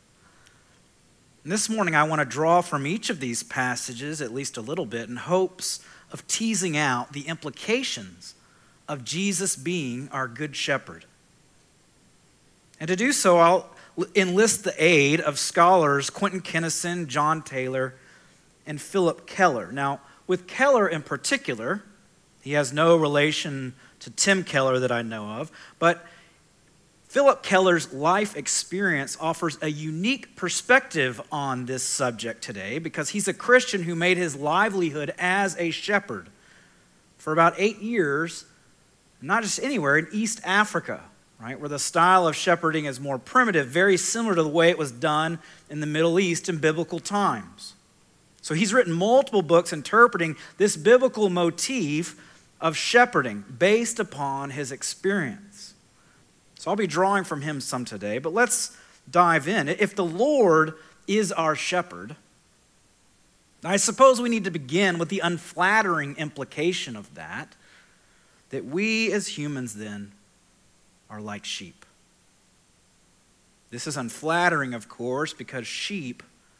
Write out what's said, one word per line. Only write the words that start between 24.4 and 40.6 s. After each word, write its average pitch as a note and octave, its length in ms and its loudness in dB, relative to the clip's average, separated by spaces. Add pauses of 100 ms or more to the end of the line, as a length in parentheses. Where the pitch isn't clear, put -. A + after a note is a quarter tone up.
Keller C3+ 340 2
that B2+ 120 0
I A#2 120 0
know A2 240 -8
of, A#2 240 -10 (280)
but E3+ 280 2 (1040)
Philip C#4 360 4
Keller's F#3 480 4
life F3 440 0
experience D#3+ 840 -4
offers D#3+ 420 -4
a D#3 60 -2
unique D#3 640 -6
perspective E3+ 840 0 (100)
on C3 360 -4
this B2+ 180 -6
subject A2+ 580 -4
today G#2 380 -8
because D#3+ 300 -8
he's G3+ 180 -4
a F3 60 -2
Christian A#3+ 500 2
who E3+ 100 -4
made F3+ 220 2
his F3 180 -2
livelihood D#3+ 800 0
as F#3 420 0
a E3+ 120 -2
shepherd C#3 580 -4 (880)
for - 160 -6
about E3 240 4
eight G#3 240 0
years, E3+ 680 -2 (760)
not G#3 220 -2
just - 180 -4
anywhere, E3+ 340 0
in D#3+ 140 0
East G#3+ 320 -4
Africa, F#3 600 -2 (360)